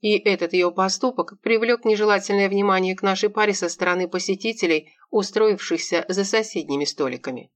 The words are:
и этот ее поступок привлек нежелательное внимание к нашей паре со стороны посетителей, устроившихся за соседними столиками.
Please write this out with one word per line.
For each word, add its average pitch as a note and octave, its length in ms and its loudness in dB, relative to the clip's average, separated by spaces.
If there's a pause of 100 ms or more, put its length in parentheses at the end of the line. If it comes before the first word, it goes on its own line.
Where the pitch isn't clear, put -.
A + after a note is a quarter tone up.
и G#3 160 2
этот F3+ 360 0
ее F3+ 180 4
поступок F#3+ 680 -2
привлек A3+ 440 2
нежелательное G3+ 640 2
внимание F#3+ 460 2
к F#3+ 80 -10
нашей G3 280 0
паре G#3 220 0
со F3+ 160 -2
стороны F3+ 400 0
посетителей, F#3 840 -2 (180)
устроившихся G3 1000 0
за G3 160 0
соседними F3 600 -2
столиками. B2+ 720 -6